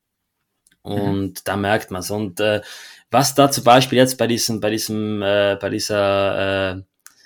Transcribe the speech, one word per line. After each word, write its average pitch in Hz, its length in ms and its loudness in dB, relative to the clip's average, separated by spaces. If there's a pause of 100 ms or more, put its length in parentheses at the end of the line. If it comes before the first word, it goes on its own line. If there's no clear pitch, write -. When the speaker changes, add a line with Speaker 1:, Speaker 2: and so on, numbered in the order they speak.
(840)
Speaker 1:
Mhm. 104 100 -10
Speaker 2:
Und 98 540 -4
da 95 100 -2
merkt 101 340 -2
man's. 90 180 -8
Und, 104 300 -6
äh, 107 220 0 (500)
was 135 240 2
da 139 160 6
zum 117 140 -4
Beispiel 127 320 6
jetzt 127 200 4
bei 113 80 0
diesem, 113 360 -2
bei 107 80 0
diesem, 107 520 -4
äh, 101 380 2
bei 98 100 -4
dieser, 98 1080 0
äh, 98 40 -14 (440)